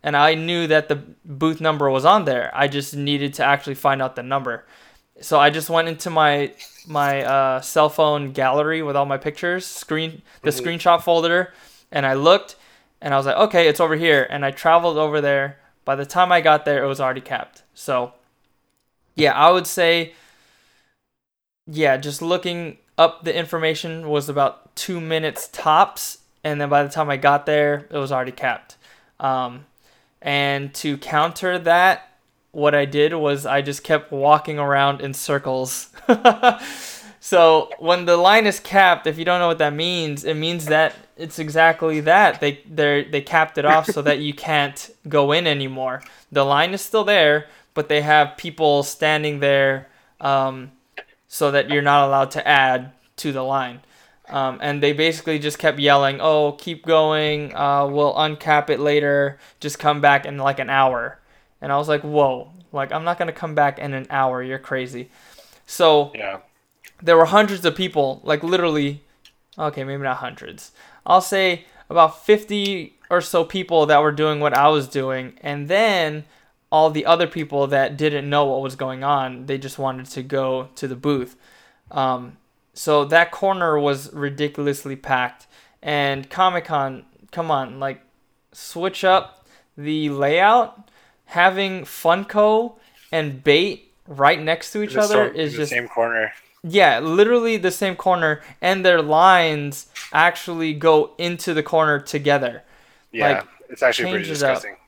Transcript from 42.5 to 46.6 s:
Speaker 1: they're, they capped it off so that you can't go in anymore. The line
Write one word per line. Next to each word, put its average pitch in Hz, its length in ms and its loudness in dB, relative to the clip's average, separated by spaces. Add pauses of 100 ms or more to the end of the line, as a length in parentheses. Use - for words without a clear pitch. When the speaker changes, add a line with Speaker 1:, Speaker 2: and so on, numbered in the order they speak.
Speaker 1:
they're, 147 340 0
they 147 200 -6
capped 156 340 0
it 147 80 -4
off 151 220 4
so 151 160 -4
that 147 160 0
you 147 160 -6
can't 143 560 -4 (180)
go 143 240 2
in 170 140 0
anymore. 131 580 -4 (260)
The 143 140 2
line 147 300 2